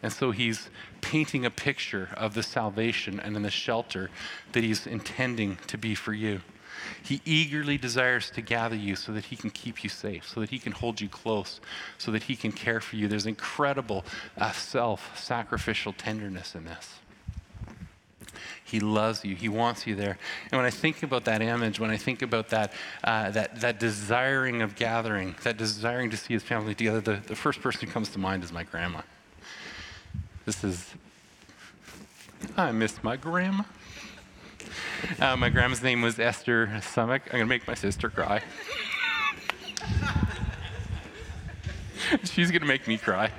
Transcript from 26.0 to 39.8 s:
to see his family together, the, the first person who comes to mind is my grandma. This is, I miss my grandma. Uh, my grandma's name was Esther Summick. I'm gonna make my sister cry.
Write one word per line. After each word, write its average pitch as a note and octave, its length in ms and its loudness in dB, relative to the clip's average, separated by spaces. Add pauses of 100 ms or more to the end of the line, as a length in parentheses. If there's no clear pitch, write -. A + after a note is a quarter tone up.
to A2 60 -4
see - 180 -2
his G2+ 80 0
family G#2+ 320 0
together, A2 260 4
the, G2+ 260 2
the G#2+ 80 -4
first - 240 0
person A#2+ 280 -2
who - 40 -8
comes A2 180 -2
to G2+ 100 -6
mind F#2+ 240 0
is E2+ 100 -10
my E2+ 100 -6
grandma. E2+ 380 -4 (1400)
This - 180 -2
is, F2+ 300 -2 (1600)
I E3+ 160 4
miss A2 320 2
my C3+ 140 0
grandma. F#3 460 2 (1600)
Uh, C3 180 6
my B2 100 6
grandma's B2 360 6
name B2 180 4
was A#2 180 4
Esther A2+ 480 4 (140)
Summick. A#2+ 460 2
I'm - 60 -6
gonna A#2+ 120 4
make A#2+ 220 2
my A#2 80 -2
sister G2+ 340 0
cry. G2+ 320 2 (3750)